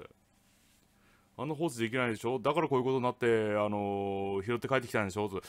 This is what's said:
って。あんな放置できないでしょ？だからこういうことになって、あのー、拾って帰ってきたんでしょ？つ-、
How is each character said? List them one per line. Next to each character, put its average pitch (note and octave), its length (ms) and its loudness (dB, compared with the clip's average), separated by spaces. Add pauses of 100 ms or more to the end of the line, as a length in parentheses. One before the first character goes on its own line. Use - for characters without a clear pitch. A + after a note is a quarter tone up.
っ - 20 -16
て。 - 40 -18 (1300)
あ A#2 80 -8
ん D3 40 -4
な D#3 60 -4
放 D#3+ 120 -2
置 B2 120 -4
で A2+ 120 0
き B2+ 60 -2
な B2 100 2
い A#2 40 0
で G#2+ 60 -2
し - 100 -6
ょ？ C3 120 0
だ C3+ 140 2
か E3 80 0
ら D#3+ 80 2
こ C3+ 80 2
う - 40 4
い - 20 4
う - 20 -2
こ C3 60 0
と C3 80 2
に A#2+ 40 -2
な B2 80 2
っ A#2+ 60 -4
て、 B2 100 0
あ G#2+ 420 4
の G2 720 -2
ー、 F#2+ 40 -4
拾 A#2+ 120 0
っ - 20 -2
て A#2 100 -6
帰 C3 80 2
っ B2 40 0
て A#2 80 -6
き - 40 -12
た A2+ 100 2
ん G2 40 0
で F#2 60 -4
し G#2 60 -4
ょ？ G#2 100 0
つ-、 F#2+ 200 -6